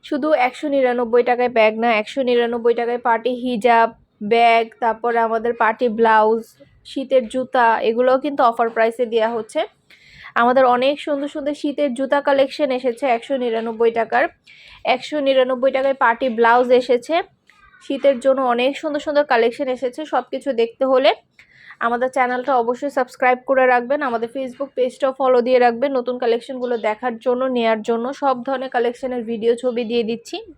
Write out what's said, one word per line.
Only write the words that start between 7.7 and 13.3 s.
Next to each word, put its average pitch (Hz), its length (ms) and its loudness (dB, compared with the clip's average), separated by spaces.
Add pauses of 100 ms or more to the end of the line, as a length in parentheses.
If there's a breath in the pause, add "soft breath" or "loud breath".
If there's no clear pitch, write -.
এগুলোও 247 440 2
কিন্তু 285 180 -2
অফার 233 260 2
প্রাইসে 226 440 0
দেয়া 226 220 2
হচ্ছে। 226 260 -6 (760 loud breath)
আমাদের 254 280 4 (120)
অনেক 262 200 0 (100)
সুন্দর 285 300 -4
সুন্দর 294 260 -6
শীতের 294 320 -2
জুতা 269 340 -2
কালেকশন 277 440 0
এসেছে 247 340 -4 (100)
একশো 233 280 -6